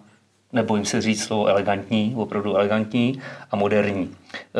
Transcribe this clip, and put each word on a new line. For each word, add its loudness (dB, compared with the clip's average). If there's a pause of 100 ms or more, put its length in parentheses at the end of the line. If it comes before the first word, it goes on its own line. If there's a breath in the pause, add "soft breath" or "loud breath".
(540 soft breath)
nebojím 0
se 0
říct 0
slovo 0
elegantní, 0
opravdu -2
elegantní 2 (300 loud breath)
a -2
moderní. 2 (500 loud breath)